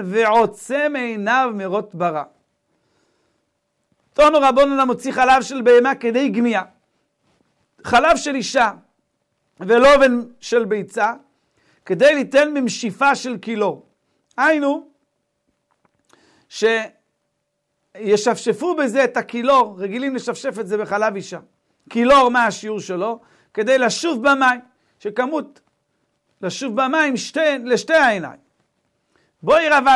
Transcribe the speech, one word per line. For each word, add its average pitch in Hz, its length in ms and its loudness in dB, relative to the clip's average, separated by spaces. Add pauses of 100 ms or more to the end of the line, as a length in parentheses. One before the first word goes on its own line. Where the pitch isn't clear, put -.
"ועוצם 226 920 0
עיניו 240 600 -2
מרות 196 400 -6
ברא". 160 280 -4 (1900)
תנו 302 280 4
רבונן 277 380 2
המוציא 254 320 -2
חלב 254 300 4
של 262 200 -8
בהמה 247 340 4
כדי 240 340 -2
גמיעה. 214 340 -2 (1200)
חלב 285 340 4
של 285 180 -6
אישה, 233 360 -2 (880)
ולובן 247 640 6 (180)
של 233 260 -2
ביצה, 214 480 -4 (760)
כדי 262 260 4
ליתן 285 380 0
ממשיפה 254 640 -2
של 254 220 -10
קילור. 208 480 -6 (520)
היינו, 294 500 0 (3000)
שישפשפו 214 760 -2
בזה 262 280 0
את 247 140 -2
הקילור, 233 640 0
רגילים 247 360 -6
לשפשף 240 440 -8
את 196 80 -8
זה 208 100 -4
בחלב 208 380 -4
אישה. 180 240 -12 (500)
קילור, 247 400 4
מה 240 160 2
השיעור 214 340 -6
שלו? 196 400 -6 (340)
כדי 233 240 0
לשוב 254 520 -2
במים, 254 300 2 (400)
שכמות 240 600 -6 (840)
לשוב 214 400 -6
במים 277 360 0
שתי, 294 460 -2
לשתי 247 300 -2
העיניים. 202 460 0 (1040)
בואי 302 260 2
רב 285 140 2 (120)